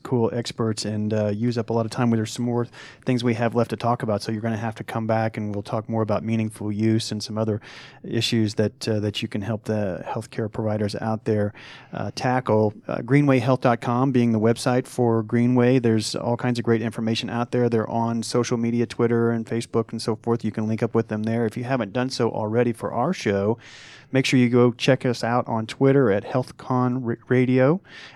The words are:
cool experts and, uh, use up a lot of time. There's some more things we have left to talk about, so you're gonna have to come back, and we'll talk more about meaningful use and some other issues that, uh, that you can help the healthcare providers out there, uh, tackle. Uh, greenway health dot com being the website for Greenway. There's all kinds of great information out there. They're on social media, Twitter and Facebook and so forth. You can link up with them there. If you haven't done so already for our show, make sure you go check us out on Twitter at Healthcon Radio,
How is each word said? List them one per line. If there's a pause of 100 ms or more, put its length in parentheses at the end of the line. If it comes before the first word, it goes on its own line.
cool
experts
and,
uh,
use
up
a
lot
of
time.
There's
some
more (380)
things
we
have
left
to
talk
about,
so
you're
gonna
have
to
come
back,
and
we'll
talk
more
about
meaningful
use
and
some
other (440)
issues
that,
uh,
that
you
can
help
the
healthcare
providers
out
there, (400)
uh,
tackle. (160)
Uh,
greenway
health
dot
com
being
the
website
for
Greenway.
There's
all
kinds
of
great
information
out
there.
They're
on
social
media,
Twitter
and
Facebook
and
so
forth.
You
can
link
up
with
them
there.
If
you
haven't
done
so
already
for
our
show, (540)
make
sure
you
go
check
us
out
on
Twitter
at
Healthcon (100)
Radio, (340)